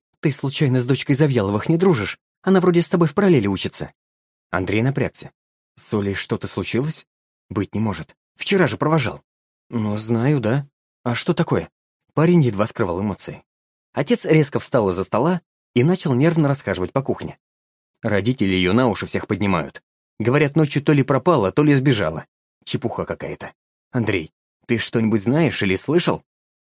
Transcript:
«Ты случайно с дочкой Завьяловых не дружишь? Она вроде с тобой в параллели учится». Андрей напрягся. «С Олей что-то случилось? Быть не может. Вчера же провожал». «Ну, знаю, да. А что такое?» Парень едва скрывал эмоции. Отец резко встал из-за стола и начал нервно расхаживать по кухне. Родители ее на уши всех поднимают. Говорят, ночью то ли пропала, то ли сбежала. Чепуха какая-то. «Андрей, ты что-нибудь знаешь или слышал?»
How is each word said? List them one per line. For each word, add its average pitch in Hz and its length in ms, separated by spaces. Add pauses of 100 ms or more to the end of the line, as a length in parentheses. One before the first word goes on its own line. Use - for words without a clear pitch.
(200)
«Ты 147 120
случайно 131 480
с 120 40
дочкой 135 300
Завьяловых 120 560
не 165 80
дружишь? 165 400 (240)
Она 190 180
вроде 175 220
с - 60
тобой 170 200
в - 60
параллели 175 320
учится». 95 460 (580)
Андрей 95 320
напрягся. 135 500 (440)
«С - 180
Олей 101 200
что-то 104 340
случилось? 117 580 (420)
Быть - 260
не 101 60
может. 98 360 (200)
Вчера 185 300
же 107 100
провожал». 151 460 (460)
«Ну, 107 300
знаю, 117 420
да. 127 260 (380)
А 120 100
что 165 200
такое?» 104 360 (440)
Парень 165 280
едва 107 240
скрывал 92 340
эмоции. 95 440 (480)
Отец 143 320
резко 156 340
встал 107 320
из-за 92 140
стола 160 380 (320)
и 123 100
начал 165 300
нервно 156 340
расхаживать 95 440
по 135 100
кухне. 85 360 (640)
Родители 104 520
ее 92 180
на 123 160
уши 95 180
всех - 200
поднимают. 92 560 (360)
Говорят, 139 380
ночью 151 260
то 160 100
ли 143 100
пропала, 131 500
то 151 100
ли 151 120
сбежала. 104 520 (380)
Чепуха - 400
какая-то. - 500 (360)
«Андрей, 101 420 (340)
ты 120 120
что-нибудь 110 440
знаешь 131 400
или 95 140
слышал?» 143 480 (420)